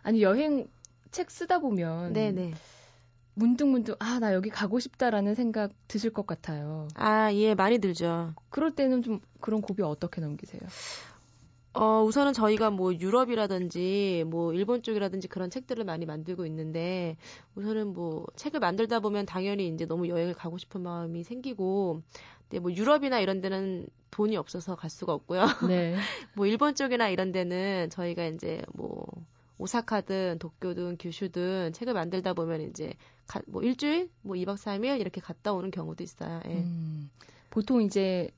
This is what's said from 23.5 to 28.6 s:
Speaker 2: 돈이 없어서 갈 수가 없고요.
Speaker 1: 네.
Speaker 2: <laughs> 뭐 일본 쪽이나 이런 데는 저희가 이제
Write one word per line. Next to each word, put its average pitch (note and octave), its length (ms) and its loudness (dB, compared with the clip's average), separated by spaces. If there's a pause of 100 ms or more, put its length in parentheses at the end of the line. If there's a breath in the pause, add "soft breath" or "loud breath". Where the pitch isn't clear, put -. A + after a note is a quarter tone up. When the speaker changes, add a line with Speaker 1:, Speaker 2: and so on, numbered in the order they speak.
Speaker 2:
돈이 G#3+ 240 2
없어서 F3+ 400 -6
갈 D#3+ 140 -10
수가 - 240 -4
없고요. F#3 320 2 (240)
Speaker 1:
네. F3 260 2
Speaker 2:
<laughs> - 400 -6
뭐 G3+ 100 0
일본 C4+ 300 4
쪽이나 A#3+ 320 2
이런 F#3+ 240 0
데는 F3+ 580 0
저희가 F3 360 -4
이제 D#3+ 360 -6 (120)